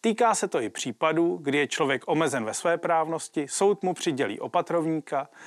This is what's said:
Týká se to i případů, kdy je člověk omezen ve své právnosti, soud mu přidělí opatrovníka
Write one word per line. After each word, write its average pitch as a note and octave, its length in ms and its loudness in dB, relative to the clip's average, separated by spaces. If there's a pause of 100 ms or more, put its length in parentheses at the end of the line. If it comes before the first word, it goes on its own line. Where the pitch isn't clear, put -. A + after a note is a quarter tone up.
Týká A3+ 340 4
se G3 120 -2
to D#3+ 140 0
i G#2+ 80 -2
případů, E3 720 0
kdy C#3 160 0
je D3 100 2
člověk C#3 380 0
omezen D3+ 400 0
ve A2 80 -4
své E3+ 240 0
právnosti, D#3+ 720 -2
soud G3+ 340 2
mu F3+ 100 0
přidělí B2+ 460 -2
opatrovníka D#3+ 920 -2 (180)